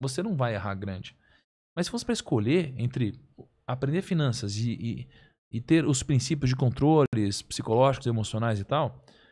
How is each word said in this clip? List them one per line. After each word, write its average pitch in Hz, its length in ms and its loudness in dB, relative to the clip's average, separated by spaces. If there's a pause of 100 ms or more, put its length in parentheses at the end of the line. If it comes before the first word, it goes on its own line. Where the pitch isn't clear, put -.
você 135 200 -2
não 202 160 -2
vai 120 180 0
errar 98 200 -4
grande. 95 420 -8 (600)
Mas 175 100 -2
se - 60 -8
fosse 240 120 -6
pra 247 80 -2
escolher 139 640 0
entre 120 440 -2 (440)
aprender 139 380 -2
finanças 123 540 0
e, 117 160 0
e, 117 360 -6 (440)
e 117 80 -4
ter 160 260 4
os 139 160 2
princípios 139 480 2
de 127 60 0
controles 131 840 4
psicológicos, 123 680 2
emocionais 110 500 -2
e 98 60 -6
tal, 139 400 -4 (280)